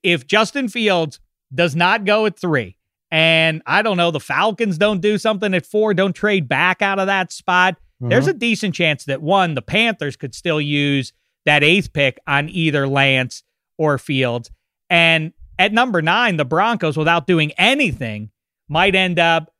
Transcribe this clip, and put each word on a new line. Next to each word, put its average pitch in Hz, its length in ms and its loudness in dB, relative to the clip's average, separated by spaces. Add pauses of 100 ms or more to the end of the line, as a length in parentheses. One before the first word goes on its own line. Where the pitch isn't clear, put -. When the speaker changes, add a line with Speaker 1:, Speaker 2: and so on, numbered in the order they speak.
Speaker 1:
if 175 240 0
Justin 220 420 0
Fields 190 500 -2 (340)
does 151 220 0
not 190 300 2
go 214 220 2
at 202 120 -4
three, 139 380 -2 (340)
and 160 560 2
I 165 160 2
don't 220 140 0
know, 175 140 2
the 151 100 -4
Falcons 190 580 -2
don't 202 220 0
do 208 180 0
something 208 360 -2
at 180 120 -2
four, 214 280 0
don't 185 200 0
trade 196 340 0
back 170 340 0
out 196 180 0
of 190 60 -2
that 190 260 -2
spot, 180 440 0 (260)
there's 123 220 2
Speaker 2:
Mm-hmm. 339 120 0
Speaker 1:
a - 20 -14
decent 220 360 -2
chance 156 300 -2
that, 139 160 -4
one, 175 340 2
the 127 60 -6
Panthers 196 560 -2
could - 180 -12
still 160 260 -4
use 143 520 -2 (320)
that 147 180 4
eighth 165 300 2
pick 135 340 0
on 147 220 -2
either 151 400 0
Lance 135 540 0 (340)
or 151 220 0
Fields. 123 520 -4 (380)
And 165 460 2 (240)
at 202 160 0
number 226 260 0
nine, 185 380 0
the 147 80 -2
Broncos, 175 500 -2
without 156 300 0
doing 156 320 0
anything, 139 720 -2 (400)
might 180 240 2
end 185 240 0
up 165 420 0